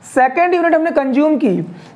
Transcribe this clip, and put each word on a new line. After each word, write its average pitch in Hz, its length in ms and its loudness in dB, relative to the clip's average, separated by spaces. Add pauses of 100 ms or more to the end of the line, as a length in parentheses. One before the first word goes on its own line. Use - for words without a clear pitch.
(160)
Second 285 380 2
unit 339 220 2
हमने 320 160 0
consume 285 460 0
की, 185 240 0 (340)